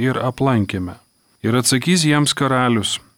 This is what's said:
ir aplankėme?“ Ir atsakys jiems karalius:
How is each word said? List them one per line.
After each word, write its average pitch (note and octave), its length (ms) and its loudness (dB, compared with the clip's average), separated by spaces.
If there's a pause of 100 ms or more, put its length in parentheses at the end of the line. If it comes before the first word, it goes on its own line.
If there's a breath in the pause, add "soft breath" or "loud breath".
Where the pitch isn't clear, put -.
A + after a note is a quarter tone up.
ir B2+ 80 -2
aplankėme?“ A2+ 800 -2 (460)
Ir A2 120 0
atsakys D3+ 540 0
jiems D3 240 2
karalius: B2+ 680 0 (180)